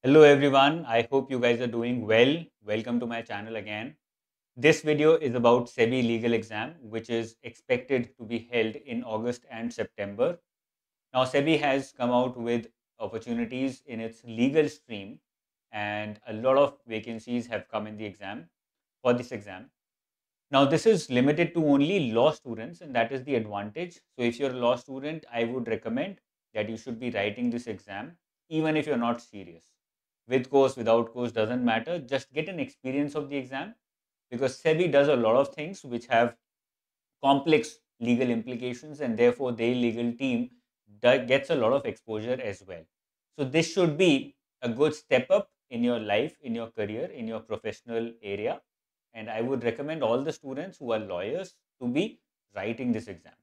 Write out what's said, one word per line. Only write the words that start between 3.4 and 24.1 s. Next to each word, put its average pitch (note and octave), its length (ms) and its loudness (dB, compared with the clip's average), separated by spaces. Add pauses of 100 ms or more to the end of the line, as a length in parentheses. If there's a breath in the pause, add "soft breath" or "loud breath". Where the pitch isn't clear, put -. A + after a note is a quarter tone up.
again. G#2+ 380 -8 (600)
This D3+ 280 4
video D3+ 320 4
is C#3+ 200 0
about B2 340 6
sebi B2 380 2
legal A#2 280 0
exam, A2 480 -4
which A2 260 -10
is A#2 340 -4
expected B2 760 -2
to A#2 80 -14
be A#2 260 -8
held A2 240 0
in A#2+ 260 -10
August A#2 480 -6
and A#2 220 -8
September. A2 680 -4 (760)
Now, B2+ 100 2
sebi D3 340 2
has C#3 380 -2
come B2 140 -2
out B2 260 2
with A#2 300 -4 (320)
opportunities A#2+ 880 -6
in A#2 120 -12
its A2+ 280 -10
legal C#3 420 2
stream, G#2 520 -14 (520)
and G#2 540 -6
a A2+ 80 -8
lot C3 240 2
of C#3 180 2 (100)
vacancies A2+ 600 -6
have A2 240 -6
come G#2+ 160 -6
in G#2+ 100 -14
the A2 80 -10
exam, G#2 460 -14 (520)
for B2 120 4
this B2 180 -6
exam. G2+ 380 -14 (800)
Now, C#3 160 6
this D3 180 0
is G#3+ 240 4
limited C#3+ 460 2
to E3 100 0
only C#3+ 480 4
law B2 180 6
students, B2 520 -12
and C#3+ 120 -14
that A#2 160 2
is C3 140 -8
the C#3 120 -2
advantage. G#2+ 580 -6 (240)